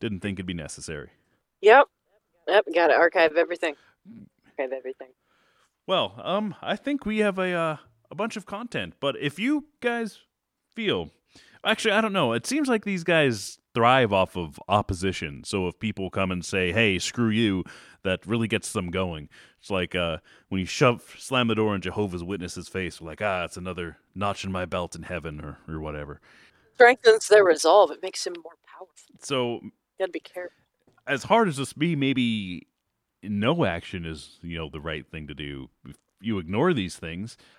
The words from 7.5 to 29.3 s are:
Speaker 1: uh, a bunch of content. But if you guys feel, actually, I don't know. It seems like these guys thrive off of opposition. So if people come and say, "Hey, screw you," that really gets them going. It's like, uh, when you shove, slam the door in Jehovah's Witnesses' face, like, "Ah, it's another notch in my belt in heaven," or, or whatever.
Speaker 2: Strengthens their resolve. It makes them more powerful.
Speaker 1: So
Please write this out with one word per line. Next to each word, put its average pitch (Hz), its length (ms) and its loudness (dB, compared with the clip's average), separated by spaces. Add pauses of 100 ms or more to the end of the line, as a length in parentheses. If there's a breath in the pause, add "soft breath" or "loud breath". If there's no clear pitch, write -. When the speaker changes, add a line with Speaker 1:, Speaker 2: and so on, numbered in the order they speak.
Speaker 1:
uh, 165 240 -2 (340)
a - 40 -16
bunch 220 220 -6
of 202 80 -12
content. 180 560 -8
But 139 180 -2
if 147 200 -6
you 277 280 -2 (140)
guys 233 380 -4 (560)
feel, 139 360 -2 (540 soft breath)
actually, 214 280 0
I 208 80 4
don't 220 120 0
know. 147 200 2
It 117 140 -2
seems 277 220 0
like 220 160 0
these 185 200 -4
guys 147 540 2 (160)
thrive 120 380 6
off 95 240 2
of 82 220 -6 (100)
opposition. 90 760 0
So 92 240 -2
if 82 100 -8
people 98 320 -4
come 95 220 0
and 90 120 -4
say, 90 280 0
"Hey, 104 260 4
screw 113 320 0
you," 104 340 2 (380 loud breath)
that 92 240 -2
really 113 220 -2
gets 101 240 -4
them 92 180 -4
going. 85 380 -4 (320 soft breath)
It's - 100 -14
like, 90 240 -2
uh, 85 240 -2 (300 soft breath)
when 95 120 -2
you 90 60 -2
shove, - 520 0
slam 123 300 0
the 110 60 0
door 107 200 2
in 95 80 -2
Jehovah's 90 420 -4
Witnesses' 90 440 -8
face, 90 320 -6
like, 80 220 -14
"Ah, 92 220 0
it's - 120 -10
another 87 420 -10 (160)
notch 101 300 -4
in 95 80 -6
my 92 120 -4
belt 87 320 -6
in 82 80 -14
heaven," 80 360 -8
or, 73 180 -12 (140)
or 78 80 -8
whatever. 73 400 -10 (540 soft breath)
Speaker 2:
Strengthens 240 540 6
their 208 160 10
resolve. 170 460 6
It - 120 -12
makes 185 220 -8
them 180 180 -6
more 165 120 -20 (120)
powerful. - 540 -20
Speaker 1:
So 123 420 -2